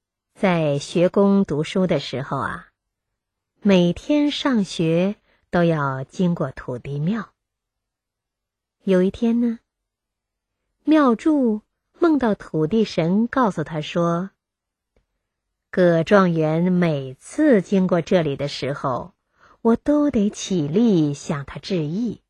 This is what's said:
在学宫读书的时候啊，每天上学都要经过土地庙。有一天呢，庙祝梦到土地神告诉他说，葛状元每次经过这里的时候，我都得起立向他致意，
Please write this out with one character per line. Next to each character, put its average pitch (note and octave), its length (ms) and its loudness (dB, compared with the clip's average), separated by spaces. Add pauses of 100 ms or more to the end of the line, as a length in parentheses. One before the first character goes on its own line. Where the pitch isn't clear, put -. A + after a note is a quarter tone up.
(340)
在 D#3+ 440 0
学 F3 300 0
宫 G3+ 360 2
读 D3+ 180 -4
书 F#3 240 -2
的 E3 140 0
时 - 220 -8
候 C#3 160 -6
啊， C#3 320 -8 (920)
每 F3+ 320 4
天 D4 380 0
上 B3 340 -2
学 F3 500 -2 (360)
都 F3 120 0
要 C#3+ 400 0
经 F3 320 -2
过 C#3+ 160 -4
土 - 280 -10
地 C#3 200 -10
庙。 F#3+ 360 -4 (1500)
有 F#3 200 2
一 F#3+ 100 0
天 A#3 280 0
呢， A#3 200 -2 (1200)
庙 D4 320 4
祝 B3 460 0 (400)
梦 E4 180 4
到 A#3 160 0
土 D#3 320 -4
地 G#3+ 180 2
神 F#3+ 440 0
告 A#3+ 240 0
诉 E3 100 -4
他 D#3 180 -8
说， E3+ 500 -2 (1400)
葛 E3+ 320 2
状 F#3+ 300 4
元 D#3+ 400 0
每 D3+ 420 -2
次 C4+ 480 2
经 F#3+ 240 0
过 F3 140 0
这 F3 220 0
里 C#3+ 120 -2
的 C#3 140 -6
时 C#3 240 -6
候， C#3 400 -6 (480)
我 A3+ 160 2
都 D4 340 2
得 G#3 200 0
起 E3+ 360 -4
立 E3+ 460 2
向 C#3 320 -8
他 - 140 -16
致 F3 260 -4
意， F#3+ 460 -6